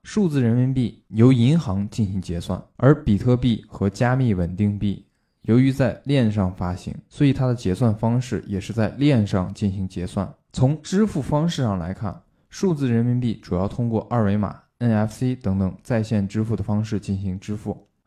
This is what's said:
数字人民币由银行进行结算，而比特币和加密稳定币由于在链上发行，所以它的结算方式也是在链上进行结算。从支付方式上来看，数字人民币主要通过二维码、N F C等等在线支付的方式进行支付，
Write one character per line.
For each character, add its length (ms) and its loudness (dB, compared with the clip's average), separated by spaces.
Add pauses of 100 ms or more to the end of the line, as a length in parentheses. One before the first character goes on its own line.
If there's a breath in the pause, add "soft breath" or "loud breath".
数 240 0
字 140 0
人 140 2
民 180 2
币 340 -2
由 240 8
银 260 4
行 320 -2
进 220 -2
行 100 -4
结 200 -6
算， 200 -6 (140)
而 280 4
比 140 2
特 200 2
币 320 0
和 200 -2
加 260 0
密 180 2
稳 220 -2
定 220 0
币 280 -4 (380)
由 140 2
于 140 4
在 320 -2
链 260 2
上 240 0
发 220 -4
行， 180 -10 (140)
所 180 0
以 60 6
它 160 0
的 80 0
结 180 -2
算 220 2
方 260 0
式 240 -6
也 140 -4
是 140 -8
在 240 0
链 280 4
上 280 -2
进 180 -2
行 160 -6
结 180 -8
算。 260 -6 (200)
从 300 0
支 240 0
付 160 -2
方 260 0
式 140 -4
上 160 0
来 160 -6
看， 300 -8 (260)
数 240 -2
字 160 -2
人 160 2
民 140 0
币 160 -2
主 180 -8
要 140 0
通 200 -4
过 220 -2
二 140 2
维 120 2
码、 240 -4 (200)
N 120 2
F 220 0
C 220 -2
等 240 -2
等 240 -2
在 180 0
线 260 0
支 160 -2
付 120 -2
的 80 -6
方 200 -2
式 160 -4
进 220 -4
行 180 -6
支 160 -8
付， 320 -10 (200)